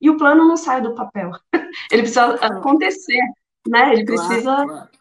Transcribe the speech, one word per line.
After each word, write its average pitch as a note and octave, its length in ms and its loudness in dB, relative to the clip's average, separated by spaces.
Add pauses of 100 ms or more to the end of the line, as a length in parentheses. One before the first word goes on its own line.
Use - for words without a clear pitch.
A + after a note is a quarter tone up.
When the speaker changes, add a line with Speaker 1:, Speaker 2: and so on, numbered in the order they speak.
Speaker 1:
e C#4 80 2
o D#4 80 2
plano D4+ 300 4
não E4 100 2
sai C4 240 -4
do A3+ 140 -6
papel. G#3 360 -10 (220)
<laughs> - 400 -6
Ele A3+ 100 4
precisa A#3+ 360 2
Speaker 2:
Claro. - 20 -8
Speaker 1:
acontecer, B3+ 800 -2 (480)
né? B3 240 4
Ele A3 120 2
Speaker 2:
Claro, - 20 -4
Speaker 1:
precisa A3+ 540 -2
Speaker 2:
claro. D4 300 -8 (100)